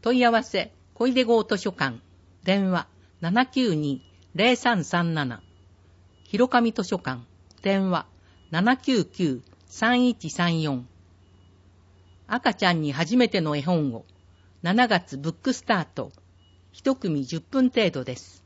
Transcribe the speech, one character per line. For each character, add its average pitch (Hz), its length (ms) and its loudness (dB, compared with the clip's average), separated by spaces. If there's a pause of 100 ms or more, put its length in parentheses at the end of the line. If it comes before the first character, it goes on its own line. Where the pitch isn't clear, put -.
問 247 160 2
い 247 60 4
合 233 60 6
わ 226 120 2
せ、 - 320 -6 (180)
小 240 160 -2
出 254 160 2
郷 226 200 4
図 214 120 -2
書 185 160 -4
館。 127 260 -4 (460)
電 190 260 0
話、 175 180 -2 (320)
七 208 260 0
九 247 280 0
二 147 280 -2 (320)
零 226 200 4
三 233 300 0
三 170 300 -2
七。 131 280 -4 (800)
広 247 260 2
上 233 220 2
図 208 120 -4
書 180 140 -4
館。 127 240 -8 (400)
電 196 280 0
話、 170 160 -2 (440)
七 202 260 2
九 247 300 0
九 135 360 -4 (240)
三 247 400 0
一 226 220 -4
三 170 320 -2
四。 135 260 -4 (1400)
赤 226 260 -2
ち - 140 0
ゃ 180 60 4
ん 165 100 0
に 147 100 -2
初 170 240 -2
め 247 120 4
て 196 120 0
の 151 160 -2
絵 143 60 -4
本 151 320 0
を。 113 100 -14 (560)
七 214 260 2
月 180 300 -2
ブ 143 140 -6
ッ - 20 -8
ク - 220 -4
ス - 80 -14
タ 220 140 0
ー 165 100 -4
ト。 - 260 -10 (580)
一 - 240 0
組 156 300 -4
十 160 160 -8
分 254 300 0
程 214 200 2
度 127 140 -8
で 123 120 -8
す。 - 300 -20